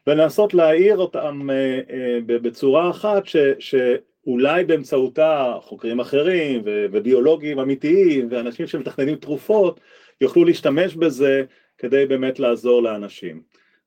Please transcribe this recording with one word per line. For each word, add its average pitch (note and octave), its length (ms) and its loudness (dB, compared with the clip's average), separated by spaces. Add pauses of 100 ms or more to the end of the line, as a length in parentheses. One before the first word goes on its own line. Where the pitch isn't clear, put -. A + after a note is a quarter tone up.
ולנסות D#3+ 480 2
להאיר F3 420 4
אותם, C#3+ 540 -6
אה, C3 300 -2 (100)
אה, B2 360 -4
ב-, A#2+ 60 -4
בצורה C3+ 580 0
אחת G3 360 -2
ש-, - 100 -4 (220)
שאולי C3 1040 -2
באמצעותה C#3+ 960 0
חוקרים A#2 400 -8
אחרים C#3+ 640 -2
ו-, G#2 280 -2
וביולוגים C3+ 680 0
אמיתיים C#3 720 2
ואנשים B2 360 -6
שמתכננים C#3+ 500 -4
תרופות E3+ 640 -2 (400)
יוכלו E3 240 4
להשתמש E3 500 0
בזה C3+ 500 0 (340)
כדי C3+ 280 0
באמת C3 320 -2
לעזור A#2+ 440 0
לאנשים. G2+ 600 -8 (440)